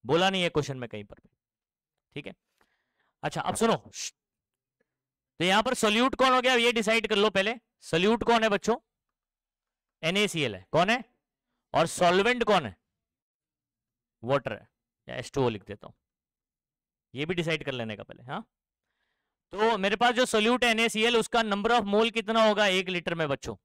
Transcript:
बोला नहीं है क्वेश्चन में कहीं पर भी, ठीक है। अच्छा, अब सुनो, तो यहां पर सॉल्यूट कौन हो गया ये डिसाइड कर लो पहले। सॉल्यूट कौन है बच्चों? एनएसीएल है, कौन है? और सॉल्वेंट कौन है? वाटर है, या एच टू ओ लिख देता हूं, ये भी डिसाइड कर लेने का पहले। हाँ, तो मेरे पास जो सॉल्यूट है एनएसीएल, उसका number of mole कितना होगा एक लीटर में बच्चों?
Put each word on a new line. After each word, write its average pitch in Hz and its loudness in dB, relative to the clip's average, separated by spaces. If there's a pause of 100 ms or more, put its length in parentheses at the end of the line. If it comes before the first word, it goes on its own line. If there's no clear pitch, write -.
बोला 170 2
नहीं 190 -2
है 170 0
क्वेश्चन 139 -4
में 120 -10
कहीं 104 -12
पर - -20
भी, - -20 (840)
ठीक 147 -12
है। - -16 (880)
अच्छा, 151 -6
अब 190 -6
सुनो, 220 2 (1600)
तो 165 -2
यहां 202 2
पर 254 -2
सॉल्यूट 226 2
कौन 254 4
हो 254 2
गया 254 2
ये 233 2
डिसाइड 220 0
कर 208 0
लो 202 4
पहले। 196 -2 (280)
सॉल्यूट 208 2
कौन 226 4
है 220 2
बच्चों? 214 0 (1300)
एनएसीएल 165 -2
है, 95 -18
कौन 175 2
है? 240 -2 (680)
और 160 2
सॉल्वेंट 202 2
कौन 185 2
है? 95 -10 (1500)
वाटर 131 -2
है, - -14 (400)
या 127 -14
एच 123 -12
टू 135 -2
ओ 120 0
लिख 104 -8
देता - -16
हूं, - -20 (1200)
ये 135 -8
भी 175 -6
डिसाइड 160 -4
कर 143 -8
लेने 113 -8
का 104 -16
पहले। - -20
हाँ, 147 -12 (1120)
तो 220 2
मेरे 196 0
पास 240 2
जो 247 2
सॉल्यूट 233 2
है 240 2
एनएसीएल, 226 0
उसका 226 0
number 208 0
of 233 2
mole 214 2
कितना 226 0
होगा 208 4
एक 185 0
लीटर 175 -4
में 160 -2
बच्चों? 120 -6